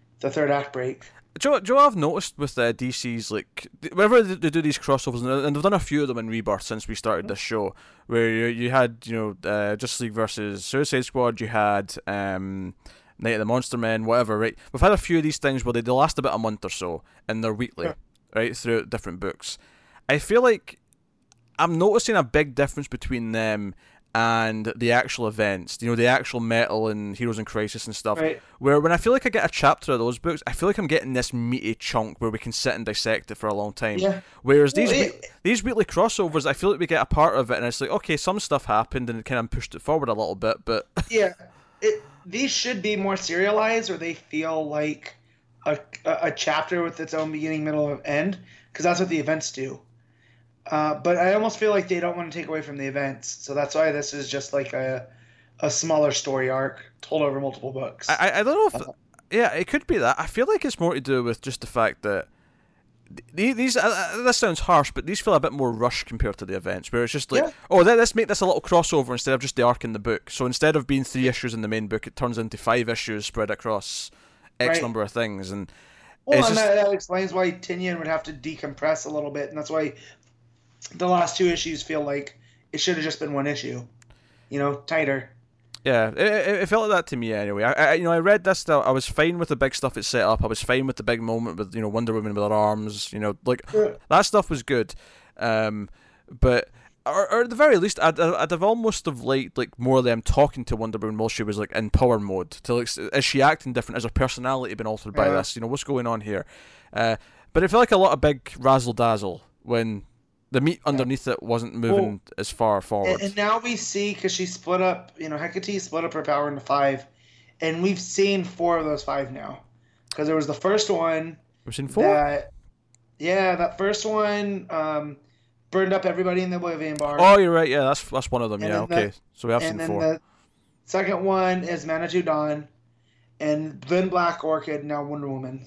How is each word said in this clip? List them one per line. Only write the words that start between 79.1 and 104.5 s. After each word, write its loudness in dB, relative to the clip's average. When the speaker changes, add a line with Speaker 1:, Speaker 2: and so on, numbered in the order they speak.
Speaker 1:
bit, -6
and -12
that's -8
why 0
the -2
last 2
two 4
issues -2
feel -4
like -6
it -6
should 0
have -2
just -6
been -6
one -2
issue, -6
you -4
know, 0
tighter. -2
Speaker 2:
Yeah, 4
it, -8
it, 2
it -2
felt 4
like 4
that 0
to -6
me -2
anyway. -2
I, 4
I, 4
you 2
know, 2
I 4
read 4
this, 2
though, 4
I 4
was 0
fine 2
with -2
the 0
big 0
stuff -4
it -6
set 2
up. 4
I 0
was -4
fine 0
with -4
the -8
big 0
moment -4
with, -6
you -4
know, -2
Wonder -2
Woman -2
with 0
her 2
arms, 0
you -8
know, -2
like, 0
Speaker 1:
Yeah. 2
Speaker 2:
that 6
stuff 2
was -4
good. 0
Um, 0
but, 2
or, 2
or 4
at -2
the -8
very 8
least, 0
I'd, 4
I'd 2
have 0
almost 0
have -6
liked, 0
like, -4
more 4
of 4
them 2
talking 2
to -4
Wonder -4
Woman -4
while 0
she -4
was, -2
like, -4
in -2
power 4
mode. -4
To, -6
like, -2
s-, -6
is -2
she 2
acting 4
different? -4
Is -4
her -4
personality -2